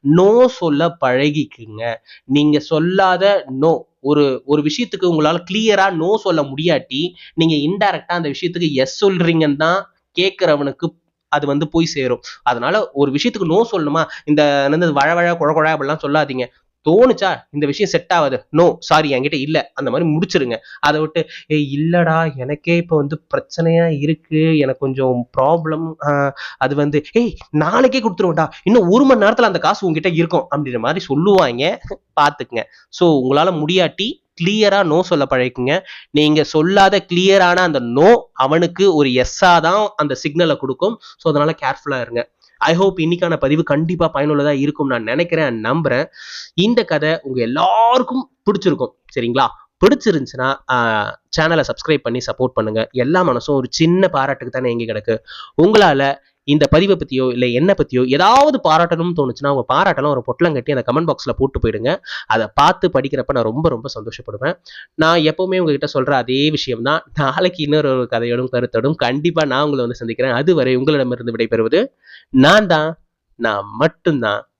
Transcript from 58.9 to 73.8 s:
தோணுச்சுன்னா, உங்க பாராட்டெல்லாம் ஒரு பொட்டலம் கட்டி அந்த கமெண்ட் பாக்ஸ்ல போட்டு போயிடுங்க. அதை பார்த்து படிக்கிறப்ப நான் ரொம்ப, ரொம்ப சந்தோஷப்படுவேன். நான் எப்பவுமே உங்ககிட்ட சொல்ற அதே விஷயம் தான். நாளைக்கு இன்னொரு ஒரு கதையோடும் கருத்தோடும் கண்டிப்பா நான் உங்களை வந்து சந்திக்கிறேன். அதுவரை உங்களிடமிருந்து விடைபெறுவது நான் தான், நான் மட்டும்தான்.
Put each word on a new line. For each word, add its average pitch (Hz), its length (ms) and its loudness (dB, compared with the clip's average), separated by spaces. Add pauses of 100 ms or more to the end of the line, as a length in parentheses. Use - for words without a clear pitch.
தோணுச்சுன்னா, 139 320 -2
உங்க 135 160 0 (100)
பாராட்டெல்லாம் 147 360 0
ஒரு 131 120 -2
பொட்டலம் 160 320 -2
கட்டி 131 180 -4
அந்த 123 200 -2
கமெண்ட் 160 160 0
பாக்ஸ்ல 135 280 -4
போட்டு 131 240 -2
போயிடுங்க. 113 360 -2 (300)
அதை 113 280 0
பார்த்து 180 340 2
படிக்கிறப்ப 135 440 -2
நான் 120 120 0
ரொம்ப, 135 240 -2
ரொம்ப 131 200 -6
சந்தோஷப்படுவேன். 113 680 -10 (400)
நான் 160 240 2
எப்பவுமே 185 400 0
உங்ககிட்ட 151 360 0
சொல்ற 135 160 0
அதே 131 400 0
விஷயம் 123 320 -6
தான். 151 200 -2 (120)
நாளைக்கு 156 480 -2
இன்னொரு 147 260 0
ஒரு 127 220 0
கதையோடும் 120 420 -2
கருத்தோடும் 123 420 -2
கண்டிப்பா 151 500 -2
நான் 135 180 -2
உங்களை 143 180 -2
வந்து 120 180 -6
சந்திக்கிறேன். 120 340 -4
அதுவரை 131 420 2
உங்களிடமிருந்து 127 580 -2
விடைபெறுவது 117 540 0 (440)
நான் 214 360 6
தான், 160 360 -2 (320)
நான் 107 300 -4 (140)
மட்டும்தான். 120 800 -2